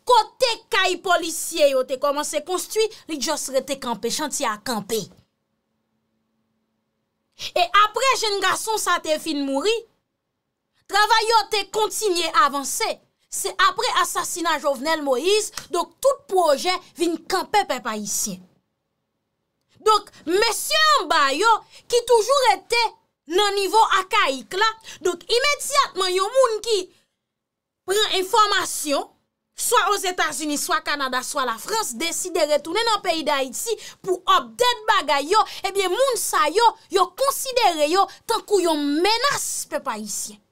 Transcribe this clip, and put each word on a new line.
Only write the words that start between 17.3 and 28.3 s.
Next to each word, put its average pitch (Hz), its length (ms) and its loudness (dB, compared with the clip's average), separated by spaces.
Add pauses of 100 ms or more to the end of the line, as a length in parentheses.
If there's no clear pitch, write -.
pèp 254 240 -6
ayisyen. 214 540 -6 (1400)
Donk, 427 240 2 (120)
mesye 440 680 0
anba 330 440 2
yo, 403 200 4 (280)
ki 466 220 0
toujou 494 420 4
rete 466 380 2 (460)
nan 392 280 0
nivo 392 240 2 (180)
akayik 339 600 0
la. 440 100 2 (300)
Donk, 349 260 -4
imedyatman, 523 880 0
yon 392 200 0
moun 480 300 4
ki 440 160 0 (1120)
pran 381 300 0
enfòmasyon, 381 920 0 (500)